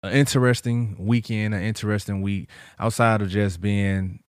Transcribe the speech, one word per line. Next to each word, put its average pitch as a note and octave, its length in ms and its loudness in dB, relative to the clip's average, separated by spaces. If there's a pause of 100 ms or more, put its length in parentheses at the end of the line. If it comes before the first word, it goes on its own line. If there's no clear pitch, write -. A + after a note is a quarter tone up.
a F#2+ 120 -2
interesting B2 800 2
weekend, G#2+ 540 0
an G2 100 -2
interesting G#2 600 -2
week. G2 260 -4 (300)
Outside A2+ 420 2
of G2+ 80 -2
just F#2+ 320 0
being G2 680 -2